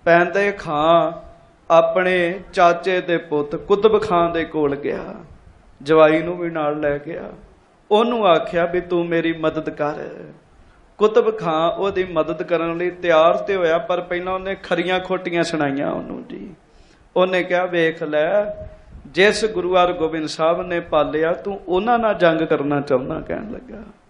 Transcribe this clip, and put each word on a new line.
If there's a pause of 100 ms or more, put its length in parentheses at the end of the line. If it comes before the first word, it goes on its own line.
ਪੈਂਦੇ
ਖਾਂ (580)
ਆਪਣੇ (120)
ਚਾਚੇ
ਦੇ
ਪੁੱਤ
ਕੁਤਬ
ਖਾਂ
ਦੇ
ਕੋਲ
ਗਿਆ, (680)
ਜਵਾਈ
ਨੂੰ
ਵੀ
ਨਾਲ
ਲੈ
ਗਿਆ। (580)
ਉਹਨੂੰ
ਆਖਿਆ
ਵੀ,
"ਤੂੰ
ਮੇਰੀ
ਮਦਦ
ਕਰ।" (1040)
ਕੁਤਬ
ਖਾਂ
ਉਹਦੀ
ਮਦਦ
ਕਰਨ
ਲਈ
ਤਿਆਰ
ਤੇ
ਹੋਇਆ,
ਪਰ
ਪਹਿਲਾਂ
ਉਹਨੇ
ਖਰੀਆਂ
ਖੋਟੀਆਂ
ਸੁਣਾਈਆਂ
ਉਹਨੂੰ
ਜੀ। (600)
ਉਹਨੇ
ਕਿਹਾ,
"ਵੇਖ
ਲੈ, (640)
ਜਿਸ
ਗੁਰੂ
ਹਰਗੋਬਿੰਦ
ਸਾਹਿਬ
ਨੇ
ਪਾਲਿਆ,
ਤੂੰ
ਉਹਨਾਂ
ਨਾਲ
ਜੰਗ
ਕਰਨਾ
ਚਾਹੁੰਦਾ?"
ਕਹਿਣ
ਲੱਗਾ। (280)